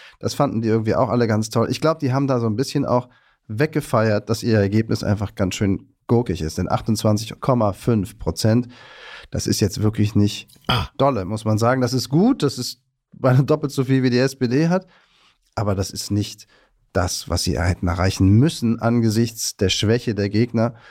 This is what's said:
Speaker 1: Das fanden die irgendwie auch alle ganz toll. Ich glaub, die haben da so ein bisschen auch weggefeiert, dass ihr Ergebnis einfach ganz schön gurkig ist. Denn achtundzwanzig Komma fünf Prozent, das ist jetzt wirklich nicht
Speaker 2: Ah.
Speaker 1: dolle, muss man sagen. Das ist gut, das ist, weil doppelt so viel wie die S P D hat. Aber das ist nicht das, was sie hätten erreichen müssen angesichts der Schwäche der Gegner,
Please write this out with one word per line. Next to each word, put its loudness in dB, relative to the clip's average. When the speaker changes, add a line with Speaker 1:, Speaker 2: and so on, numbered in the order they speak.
Speaker 1:
Das -4
fanden 0
die -2
irgendwie 2
auch 2
alle 0
ganz 0
toll. 0
Ich -4
glaub, 0
die -2
haben 0
da 0
so 0
ein -2
bisschen -2
auch 0
weggefeiert, 0
dass -2
ihr 2
Ergebnis 0
einfach -2
ganz -2
schön -2
gurkig 0
ist. -4
Denn -2
achtundzwanzig -2
Komma 0
fünf -2
Prozent, 0
das -6
ist -2
jetzt 0
wirklich 0
nicht 0
Speaker 2:
Ah. 0
Speaker 1:
dolle, 0
muss -8
man 2
sagen. 2
Das 0
ist -4
gut, 2
das -2
ist, -10
weil 2
doppelt 0
so -2
viel 2
wie 2
die 2
S 0
P -2
D 2
hat. 0
Aber 0
das -4
ist -8
nicht -4
das, -2
was -2
sie -2
hätten 0
erreichen 2
müssen 2
angesichts 0
der 0
Schwäche 0
der -2
Gegner, 0